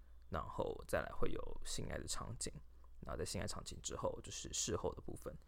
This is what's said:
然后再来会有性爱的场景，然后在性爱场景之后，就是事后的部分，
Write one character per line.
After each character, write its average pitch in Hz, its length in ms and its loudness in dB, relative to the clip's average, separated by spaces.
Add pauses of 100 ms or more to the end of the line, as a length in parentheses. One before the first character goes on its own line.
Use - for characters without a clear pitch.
(300)
然 85 120 2
后 - 460 0
再 - 140 4
来 - 120 -2
会 - 160 8
有 - 360 2
性 - 240 0
爱 - 80 0
的 - 100 -2
场 - 320 0
景， - 140 -2 (480)
然 - 120 -4
后 - 40 -2
在 85 80 2
性 - 160 0
爱 - 60 0
场 - 160 -2
景 - 180 -6
之 - 140 -2
后， - 280 2
就 - 80 -6
是 - 220 -4
事 - 240 4
后 - 160 2
的 - 80 -6
部 - 140 -4
分， - 200 -6 (120)